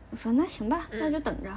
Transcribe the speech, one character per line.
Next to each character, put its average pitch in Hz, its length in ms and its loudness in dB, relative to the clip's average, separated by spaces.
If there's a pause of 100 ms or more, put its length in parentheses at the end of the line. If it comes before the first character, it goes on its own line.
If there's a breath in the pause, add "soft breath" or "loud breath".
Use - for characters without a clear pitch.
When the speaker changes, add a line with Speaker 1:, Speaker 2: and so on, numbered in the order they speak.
(100)
Speaker 1:
我 226 60 -8
说 226 160 0
，“那 294 140 6
行 220 240 -4
吧， 330 200 2
Speaker 2:
嗯。 220 80 -6
Speaker 1:
那 311 120 2
就 302 100 0
等 - 240 -4
着。” 190 120 -8